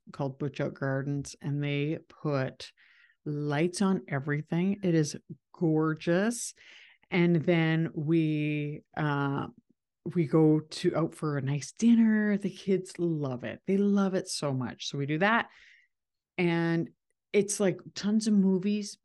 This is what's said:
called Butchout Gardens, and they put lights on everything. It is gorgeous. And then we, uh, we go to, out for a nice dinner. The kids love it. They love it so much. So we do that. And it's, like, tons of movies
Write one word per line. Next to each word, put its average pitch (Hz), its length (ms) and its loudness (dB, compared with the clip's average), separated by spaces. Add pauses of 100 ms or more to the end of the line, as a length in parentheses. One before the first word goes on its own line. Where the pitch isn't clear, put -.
(120)
called 135 260 -6
Butchout 143 360 -6
Gardens, 139 680 -4
and 143 220 -4
they 147 360 -2 (220)
put 139 500 -4 (540)
lights 147 560 -2
on 190 280 2
everything. 151 760 -2
It 175 120 2
is 151 200 0 (420)
gorgeous. 170 960 0 (580)
And 175 260 4
then 160 560 2
we, 151 880 -2 (160)
uh, 143 500 -2 (680)
we 170 120 2
go 156 340 6
to, - 360 -2
out 165 200 -2
for 147 220 -4
a 139 40 -2
nice 135 300 -4
dinner. 220 680 4
The 196 120 -4
kids 185 480 -2
love 147 480 -2
it. 104 200 -10
They 196 120 2
love 202 360 2
it 185 140 -2
so 143 260 -4
much. 127 360 -6
So 143 80 -6
we 139 80 -2
do 151 140 -2
that. 214 280 2 (880)
And 170 520 0 (420)
it's, 202 280 0
like, 185 200 2 (140)
tons 214 320 0
of 214 80 2
movies 202 720 2